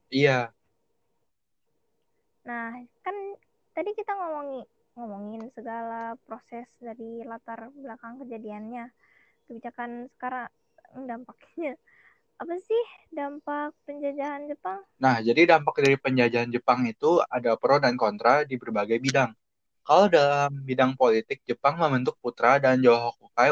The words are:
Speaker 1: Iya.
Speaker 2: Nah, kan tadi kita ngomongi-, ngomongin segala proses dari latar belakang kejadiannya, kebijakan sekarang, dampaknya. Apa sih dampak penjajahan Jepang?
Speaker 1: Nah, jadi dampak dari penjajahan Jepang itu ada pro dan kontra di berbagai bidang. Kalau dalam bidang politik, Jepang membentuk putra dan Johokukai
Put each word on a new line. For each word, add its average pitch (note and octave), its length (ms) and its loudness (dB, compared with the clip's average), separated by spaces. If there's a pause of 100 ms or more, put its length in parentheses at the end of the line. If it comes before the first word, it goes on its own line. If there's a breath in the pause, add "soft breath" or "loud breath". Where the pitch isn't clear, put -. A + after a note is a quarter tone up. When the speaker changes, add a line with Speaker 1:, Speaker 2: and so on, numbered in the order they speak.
Speaker 1:
Iya. C3 460 0 (1900)
Speaker 2:
Nah, A#3 320 -10 (240)
kan F#4 120 -8 (600)
tadi F4+ 160 -4
kita G#4+ 240 -8
ngomongi-, D4 540 -8 (260)
ngomongin A3 560 -12
segala A3+ 720 -10
proses A#3+ 400 -16 (160)
dari A3+ 480 -14
latar A3+ 480 -14
belakang B3 480 -16
kejadiannya, A3+ 640 -12 (640)
kebijakan A#3+ 640 -12
sekarang, B3+ 320 -8 (560)
dampaknya. B3+ 720 -10 (640 soft breath)
Apa E4+ 160 -8
sih A4 280 -2 (280 loud breath)
dampak D4 720 -8
penjajahan C#4+ 640 -8
Jepang? F4+ 320 -8 (160)
Speaker 1:
Nah, B2+ 240 2
jadi A#2 240 4
dampak D#3 400 4
dari C3+ 160 4
penjajahan A#2+ 480 2
Jepang B2 400 0
itu D3+ 400 2
ada A#2+ 320 0
pro C3 240 2
dan B2 160 2
kontra A#2 480 2
di C3+ 80 -4
berbagai A2 400 -2
bidang. C3 400 0 (480)
Kalau F3 220 6
dalam C#3+ 480 4 (100)
bidang C3 300 2
politik, B2 500 2
Jepang C#3 300 0
membentuk D3 480 0
putra B2 400 2
dan C3 160 4
Johokukai A#2+ 760 4